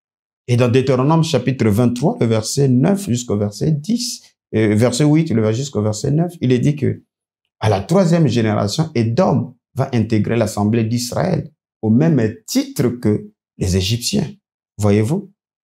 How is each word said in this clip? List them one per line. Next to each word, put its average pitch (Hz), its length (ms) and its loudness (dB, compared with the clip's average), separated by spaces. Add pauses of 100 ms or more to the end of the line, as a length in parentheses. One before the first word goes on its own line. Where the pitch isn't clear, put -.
(460)
Et 123 100 0
dans 123 120 4
Deutéronome 131 540 2
chapitre 127 460 0
vingt-trois, 123 520 0
le 127 60 0
verset 113 420 0
neuf 151 400 2
jusqu'au 120 280 -2
verset 104 340 -2
dix, 160 520 -4 (340)
euh, 107 180 2
verset 151 300 2
huit, 156 260 2
le, 110 220 0
jusqu'au 117 300 -4
verset 107 280 -2
neuf, 170 300 0
il 127 100 0
est 127 80 4
dit 139 160 0
que 107 300 -4 (560)
à 110 80 2
la 101 120 2
troisième 165 460 2
génération, 110 680 0
Édom 120 600 0 (180)
va 135 180 -2
intégrer 110 440 0
l'assemblée 110 480 0
d'Israël - 680 -4 (300)
au 107 80 0
même 123 440 2 (120)
titre 247 420 -2
que - 420 -2 (280)
les 90 180 0
Égyptiens. 120 520 -2 (500)
Voyez-vous ? 107 540 0 (320)